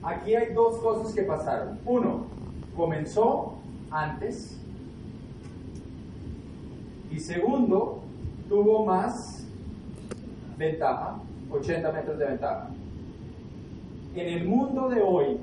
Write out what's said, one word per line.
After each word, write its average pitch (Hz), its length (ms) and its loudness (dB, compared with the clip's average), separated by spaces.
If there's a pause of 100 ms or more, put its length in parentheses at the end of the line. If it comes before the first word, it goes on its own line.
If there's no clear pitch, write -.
Aquí 185 320 2
hay 226 180 4
dos 226 240 6
cosas 208 380 2
que 208 80 4
pasaron. - 640 0
Uno, - 420 2 (500)
comenzó 165 760 4 (340)
antes. - 640 -4 (2500)
Y 156 80 -4
segundo, 208 840 4 (480)
tuvo 208 360 8
más 196 280 4 (1400)
ventaja, - 600 0 (340)
ochenta 127 400 2
metros 127 260 -2
de 147 80 2
ventaja. 117 440 -2 (1500)
En 175 120 -4
el 170 200 -2
mundo 262 420 4
de 240 120 4
hoy 180 420 6